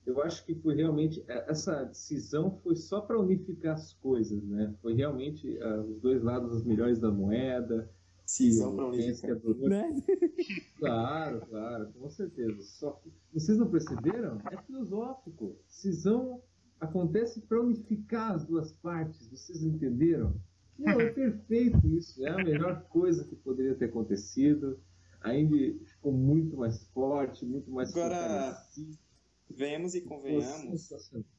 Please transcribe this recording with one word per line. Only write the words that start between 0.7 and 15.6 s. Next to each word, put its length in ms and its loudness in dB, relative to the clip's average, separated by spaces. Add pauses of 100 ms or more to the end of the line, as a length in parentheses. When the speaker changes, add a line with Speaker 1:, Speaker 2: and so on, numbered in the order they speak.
Speaker 1:
realmente, 520 2
é, 240 -6
essa 340 -2
decisão 760 -4
foi 120 2
só 240 -4
pra 200 -2
unificar 560 0
as 180 -10
coisas, 500 0
né? 380 -2
Foi 140 0
realmente, 640 -2
ah, 200 -2
os 200 -8
dois 220 4
lados 340 0
os 80 -2
melhores 340 4
da 120 2
moeda. 800 0 (360)
Speaker 2:
Cisão 480 4
Speaker 1:
E 20 -4
Speaker 2:
pra 100 -2
Speaker 1:
o 40 -2
Speaker 2:
unificar. 460 -2
Speaker 1:
vencedor. 340 0
Speaker 3:
Né? 340 0 (760)
Speaker 1:
Claro, 680 -2
claro, 440 -8
com 180 -12
certeza. 540 -4
Só 300 -8
que 180 -20 (220)
vocês 260 4
não 100 4
perceberam? 720 0 (100)
É 120 -10
filosófico. 920 -8 (120)